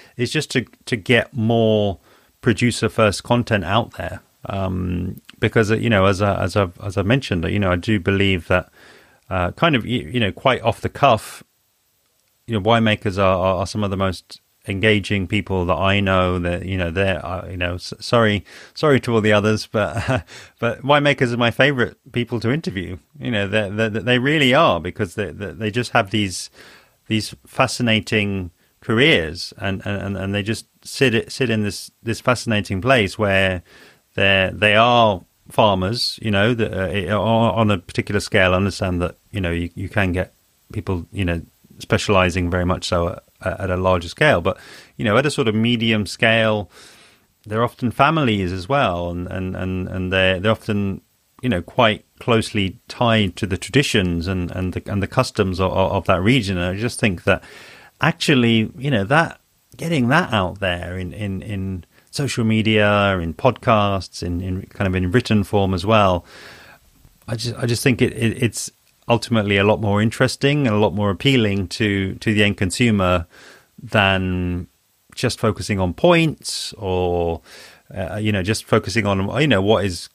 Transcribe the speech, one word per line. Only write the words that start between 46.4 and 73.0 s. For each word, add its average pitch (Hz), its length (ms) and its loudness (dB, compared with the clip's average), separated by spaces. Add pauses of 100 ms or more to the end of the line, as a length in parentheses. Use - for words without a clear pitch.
they're 110 200 -2
often 120 260 -4
families 120 640 2
as 92 160 -8
well, 95 400 0
and, 87 180 -6
and, 92 300 -6
and, 92 320 -4
and 92 240 -4
they're, 95 260 2
they're 107 140 0
often, 101 480 -4 (400)
you 127 80 -4
know, 90 120 -2
quite 110 440 0 (160)
closely 107 640 0
tied 110 480 0
to - 100 -6
the 92 120 -2
traditions 92 680 0
and, 90 260 -4
and 92 200 -4
the, - 180 -8
and 101 140 -2
the 95 40 -4
customs 95 520 0
of, 95 140 0
of 95 320 0
that 90 160 2
region. 101 360 0
And 90 200 -4
I - 20 -8
just 117 180 -6
think 92 280 -2
that 92 180 0 (580)
actually, 120 760 2
you 135 120 -6
know, 107 140 0
that 151 380 -2 (340)
getting 160 320 -2
that 156 240 0
out 95 300 -2
there 87 360 -4
in, 90 140 -8
in, 98 300 -8
in 95 420 -8 (280)
social 127 340 -2
media, 104 760 4
in 82 140 -4
podcasts, 104 880 0
in, 87 160 -4
in 92 280 -6
kind - 200 -4
of 92 80 0
in 92 160 0
written 110 320 2
form 98 300 0
as 90 120 -4
well, 98 400 4 (1040)
I 117 80 -6
just, 113 220 -8
I - 80 -6
just 117 180 -2
think 131 180 4
it, 117 120 2
it, 113 280 -2
it's - 300 -2 (380)
ultimately 110 480 2
a 98 80 4
lot 104 160 4
more 101 200 0
interesting 139 640 0
and 110 80 0
a 104 60 2
lot 104 140 2
more 104 160 0
appealing 101 580 2
to, 98 480 -2
to - 180 -2
the 104 80 4
end 101 140 2
consumer 92 720 0 (560)